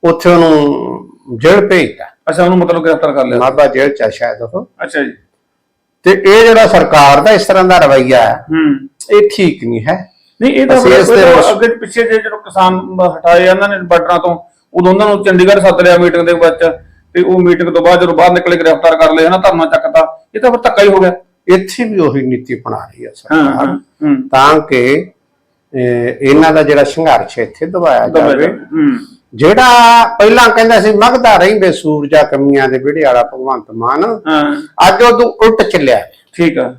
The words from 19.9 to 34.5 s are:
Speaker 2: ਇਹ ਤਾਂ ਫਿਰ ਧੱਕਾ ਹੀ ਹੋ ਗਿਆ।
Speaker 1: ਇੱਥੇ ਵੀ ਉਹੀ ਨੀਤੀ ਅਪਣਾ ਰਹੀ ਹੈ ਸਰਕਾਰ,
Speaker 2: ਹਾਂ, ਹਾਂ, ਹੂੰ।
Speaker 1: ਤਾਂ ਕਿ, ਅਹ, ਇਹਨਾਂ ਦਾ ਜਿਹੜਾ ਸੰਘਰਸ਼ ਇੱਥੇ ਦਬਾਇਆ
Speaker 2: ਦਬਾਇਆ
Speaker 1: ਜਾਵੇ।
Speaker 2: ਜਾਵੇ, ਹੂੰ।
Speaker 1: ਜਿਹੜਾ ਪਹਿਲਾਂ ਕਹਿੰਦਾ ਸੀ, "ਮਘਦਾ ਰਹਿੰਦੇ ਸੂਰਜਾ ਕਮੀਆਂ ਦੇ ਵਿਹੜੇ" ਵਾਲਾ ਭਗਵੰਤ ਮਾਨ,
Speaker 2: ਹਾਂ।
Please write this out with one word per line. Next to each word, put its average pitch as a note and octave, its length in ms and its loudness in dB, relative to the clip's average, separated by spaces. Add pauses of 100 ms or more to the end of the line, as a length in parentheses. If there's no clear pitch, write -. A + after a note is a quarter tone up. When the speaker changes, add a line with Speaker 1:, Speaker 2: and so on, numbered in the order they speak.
Speaker 2:
ਇਹ G#3+ 40 -6
ਤਾਂ B3 120 2
ਫਿਰ A#3+ 80 -2
ਧੱਕਾ G#3+ 240 0
ਹੀ G#3 40 6
ਹੋ G3 100 4
ਗਿਆ। F#3 140 2 (360)
Speaker 1:
ਇੱਥੇ F#3+ 360 -2
ਵੀ G#3+ 160 -4
ਉਹੀ C#3 220 -2
ਨੀਤੀ B2+ 340 -6
ਅਪਣਾ G#2+ 220 -12
ਰਹੀ - 280 -18
ਹੈ A#2 100 -18
ਸਰਕਾਰ, - 240 -4
Speaker 2:
ਹਾਂ, C3+ 280 -2
ਹਾਂ, C#3+ 100 -6
ਹੂੰ। C#3 520 -6
Speaker 1:
ਤਾਂ C#3+ 300 2
ਕਿ, C#3 520 -2 (640)
ਅਹ, C3 40 -6 (420)
ਇਹਨਾਂ D3+ 300 2
ਦਾ D#3 120 2
ਜਿਹੜਾ C#3+ 200 2
ਸੰਘਰਸ਼ C3 560 -2
ਇੱਥੇ A#2 260 -8
ਦਬਾਇਆ D#3+ 420 -2
Speaker 2:
ਦਬਾਇਆ - 220 0
Speaker 1:
ਜਾਵੇ। C#3 140 0
Speaker 2:
ਜਾਵੇ, F3 140 -4
ਹੂੰ। D3 400 -4 (360)
Speaker 1:
ਜਿਹੜਾ A#3 720 4 (140)
ਪਹਿਲਾਂ A#3 300 4
ਕਹਿੰਦਾ A3+ 320 2
ਸੀ, G#3+ 120 0
"ਮਘਦਾ A#3 440 2
ਰਹਿੰਦੇ F#3+ 340 0
ਸੂਰਜਾ D3+ 520 -2
ਕਮੀਆਂ C#3 460 -2
ਦੇ C3 80 -4
ਵਿਹੜੇ" C#3+ 280 -4
ਵਾਲਾ B2 180 2
ਭਗਵੰਤ B2+ 480 -8
ਮਾਨ, A#2+ 320 -4 (240)
Speaker 2:
ਹਾਂ। D3+ 340 -2 (260)